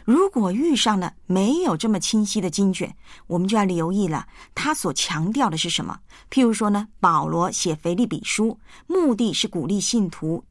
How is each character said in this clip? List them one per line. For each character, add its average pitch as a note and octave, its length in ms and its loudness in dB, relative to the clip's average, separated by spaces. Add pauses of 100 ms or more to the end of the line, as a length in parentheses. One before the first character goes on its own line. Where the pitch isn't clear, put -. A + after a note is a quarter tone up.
如 E4+ 260 4
果 G3+ 220 0
遇 C#4+ 240 2
上 G#3 240 2
了 F3 120 -4 (140)
没 G3+ 380 2
有 A3 120 2
这 A3 140 -2
么 G3+ 100 2
清 G#3+ 240 0
晰 G#3 160 -2
的 F3+ 120 -2
经 G3 200 2
卷， - 240 -6 (300)
我 E3+ 100 -4
们 F3+ 120 0
就 A3 100 2
要 G#3 60 2
留 E3+ 280 0
意 G3 160 0
了， D#3 200 -4 (260)
他 D4+ 220 -2
所 D3+ 180 -4
强 D#3+ 380 -2
调 A#3+ 180 2
的 D#3 80 -4
是 E3+ 140 -2
什 E3 120 -4
么？ - 140 -8 (320)
譬 C4 140 2
如 A3+ 100 4
说 G#3 160 0
呢， G3+ 180 0 (120)
保 D#3+ 280 4
罗 E3+ 240 0
写 - 220 -2
腓 E3+ 220 -4
立 A#3 100 0
比 - 180 -6
书， - 360 -2 (260)
目 D#4+ 300 2
的 G#3 180 0
是 G#3 140 -2
鼓 D#3 180 -4
励 G3 140 0
信 G3+ 320 0
徒 D#3+ 400 -6